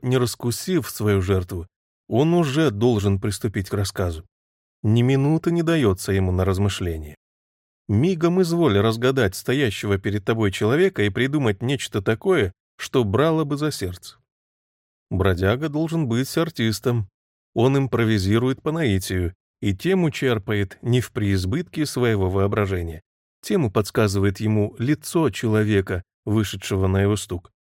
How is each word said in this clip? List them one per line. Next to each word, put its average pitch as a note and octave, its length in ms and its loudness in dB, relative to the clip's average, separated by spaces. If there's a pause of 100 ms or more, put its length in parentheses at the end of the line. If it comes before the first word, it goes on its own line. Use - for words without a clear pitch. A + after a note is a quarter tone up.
не B2 140 2
раскусив B2 680 -2
свою G#2 360 0
жертву, F2+ 440 -2 (400)
он D#3 280 2
уже D#3 340 2
должен G2+ 500 2
приступить G2+ 500 -4
к - 40 -8
рассказу. F2+ 500 -4 (600)
Ни A2+ 180 4
минуты C#3 500 2
не E3+ 120 2
даётся C#3+ 480 2
ему F#2+ 200 2
на F2+ 140 0
размышление. F2+ 680 -2 (720)
Мигом E3+ 540 2
изволь E3 360 2
разгадать A#2 580 2
стоящего A#2 640 -2
перед G2+ 260 -4
тобой A2+ 280 0
человека D3 500 0
и G#2 80 2
придумать B2 540 -2
нечто A#2+ 400 -4
такое, A#2 480 0 (260)
что - 260 0
брало D3+ 420 2
бы C#3+ 120 -4
за D3 140 -2
сердце. - 460 -10 (920)
Бродяга F#2+ 580 0
должен D#3 400 -2
быть A#2 300 -2
артистом. A#2+ 720 -2 (460)
Он C3 240 2
импровизирует A#2 840 0
по D#3 100 -4
наитию, F#2+ 640 -2 (280)
и G2+ 140 -2
тему F3 360 0
черпает A2 720 -2
не B2 180 2
в - 100 -8
преизбытке G#2 760 -2
своего A2 420 0
воображения. F#2+ 720 -2 (400)
Тему E3 300 0
подсказывает G2+ 680 0
ему G#2+ 380 0
лицо D3 540 0
человека, G#2 720 0 (220)
вышедшего G2+ 600 0
на F#2+ 140 2
его G2+ 140 2
стук, - 360 -8 (280)